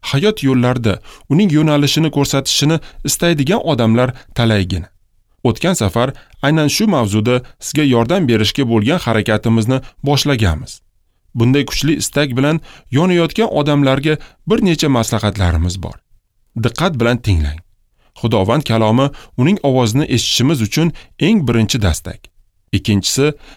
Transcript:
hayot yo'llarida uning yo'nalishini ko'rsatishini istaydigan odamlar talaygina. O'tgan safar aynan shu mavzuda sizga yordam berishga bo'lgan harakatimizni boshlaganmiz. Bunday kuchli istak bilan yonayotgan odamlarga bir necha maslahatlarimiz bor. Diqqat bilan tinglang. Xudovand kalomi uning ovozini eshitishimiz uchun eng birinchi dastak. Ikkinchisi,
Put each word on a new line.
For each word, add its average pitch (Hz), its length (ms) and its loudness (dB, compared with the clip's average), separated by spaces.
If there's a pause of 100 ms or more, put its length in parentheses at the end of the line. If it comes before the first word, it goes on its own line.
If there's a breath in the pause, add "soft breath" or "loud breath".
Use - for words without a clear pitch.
hayot 202 420 -2
yo'llarida 123 560 0 (300 loud breath)
uning 196 280 4
yo'nalishini 151 540 2
ko'rsatishini 143 680 0 (240 loud breath)
istaydigan 170 580 0 (100)
odamlar 120 420 2 (220 loud breath)
talaygina. 101 520 0 (560)
O'tgan 147 300 0
safar 120 400 0 (280 loud breath)
aynan 151 260 2
shu 214 200 0
mavzuda 123 540 0 (180 loud breath)
sizga 151 240 -2
yordam 135 440 2
berishga 113 420 0
bo'lgan 117 300 2
harakatimizni 113 840 0 (220 loud breath)
boshlaganmiz. 131 800 -2 (540)
Bunday 127 300 2
kuchli - 300 -2
istak 143 420 -2
bilan 151 240 0 (300 loud breath)
yonayotgan 175 580 0
odamlarga 143 680 0 (300 loud breath)
bir 214 180 2
necha 160 240 0
maslahatlarimiz 98 960 0
bor. - 220 -14 (500)
Diqqat 139 440 -2
bilan 117 180 0
tinglang. 78 420 -2 (560)
Xudovand 113 480 0
kalomi 113 460 2 (280 loud breath)
uning 170 260 2
ovozini 131 420 0
eshitishimiz 131 560 0
uchun 156 300 0 (280 loud breath)
eng 180 280 2
birinchi 113 340 0
dastak. 85 380 -4 (540)
Ikkinchisi, 113 600 0 (240 loud breath)